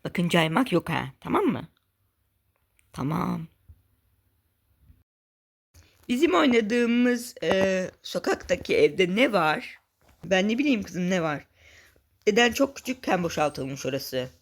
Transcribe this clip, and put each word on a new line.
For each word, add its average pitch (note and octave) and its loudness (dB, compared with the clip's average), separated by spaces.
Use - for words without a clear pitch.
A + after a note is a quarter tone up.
Bakın, F3 -2
caymak E3 2
yok E3+ 0
ha. C3+ -4
Tamam - 0
mı? E3+ -2
Tamam. - -4
Bizim D4+ 2
oynadığımız, A#3+ 2
e, F#3+ 0
sokaktaki - -2
evde F3 4
ne B3 4
var? E3 -2
Ben F#3+ 2
ne A3+ 0
bileyim C4+ 2
kızım, F3+ -4
ne F#3 0
var? D3 -4
Deden A#3 4
çok C#4 0
küçükken A#3 -4
boşaltılmış D3 -4
orası. C3 -6